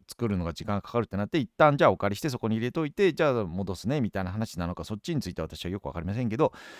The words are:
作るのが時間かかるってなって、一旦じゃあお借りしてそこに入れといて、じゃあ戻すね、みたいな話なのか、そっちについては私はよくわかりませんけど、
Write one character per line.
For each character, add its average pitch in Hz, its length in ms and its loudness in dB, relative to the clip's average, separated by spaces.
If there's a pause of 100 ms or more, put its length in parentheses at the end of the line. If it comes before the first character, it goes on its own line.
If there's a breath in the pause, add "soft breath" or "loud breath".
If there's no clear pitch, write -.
作 - 200 -4
る 101 100 2
の 87 80 0
が 85 80 -2
時 - 120 -10
間 101 160 -2
か - 100 -14
か 120 80 0
る 110 60 0
っ - 20 -18
て 95 100 -6
な 101 80 -2
っ - 40 -8
て、 170 100 0
一 120 180 -4
旦 147 200 8
じ 170 60 6
ゃ 156 40 10
あ 110 40 8
お 92 60 2
借 101 160 0
り 101 40 -6
し - 40 -10
て 165 80 0
そ 123 100 -4
こ 113 100 0
に 110 60 2
入 113 100 0
れ 123 60 0
と 160 140 -2
い 147 60 -4
て、 190 220 4
じ 170 100 0
ゃ 151 60 4
あ 120 160 2
戻 90 300 -4
す - 120 -6
ね、 147 140 0
み 104 100 0
た 98 100 -4
い - 20 -2
な 90 80 -4
話 107 280 -6
な 85 80 -2
の 87 80 -4
か、 85 80 -8
そ 107 120 -6
っ 104 40 -8
ち 170 160 -4
に 131 60 0
つ 90 80 -6
い 82 40 -8
て - 80 -4
は 80 60 -2
私 - 180 -10
は 87 60 -4
よ 98 80 -4
く - 80 -10
わ 69 60 -8
か 85 60 -6
り 85 60 -6
ま 95 80 -2
せ 123 100 -2
ん 117 60 0
け 110 80 -2
ど、 147 160 4 (260 loud breath)